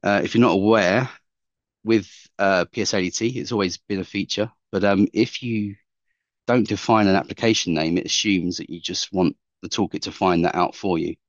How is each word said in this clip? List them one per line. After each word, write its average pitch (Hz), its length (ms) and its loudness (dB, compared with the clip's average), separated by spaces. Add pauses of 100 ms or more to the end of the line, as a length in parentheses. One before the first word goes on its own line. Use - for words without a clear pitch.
Uh, 101 200 2
if - 100 -6
you're 113 80 4
not 113 120 6
aware, 104 560 4 (720)
with, 107 260 2 (300)
uh, 95 320 2
P 113 100 -6
S 101 140 -2
A 98 60 0
D 90 100 -2
T, 113 160 -4 (120)
it's 107 120 -8
always 98 260 -2
been 101 220 -6
a 92 40 -6
feature, - 480 -4 (200)
but, 98 120 -2
um, 101 300 4
if 117 300 -2
you 107 320 -4 (720)
don't 123 200 2
define 107 400 2
an 95 80 4
application 110 600 0
name, 82 220 0
it - 100 -4
assumes 87 500 0
that - 140 -12
you 85 80 -12
just - 340 -8
want 92 240 0 (240)
the 92 80 -12
toolkit 85 320 -4
to 92 100 -10
find 87 340 2
that - 100 -2
out 87 200 -2
for 92 220 -2
you. 80 180 -4 (140)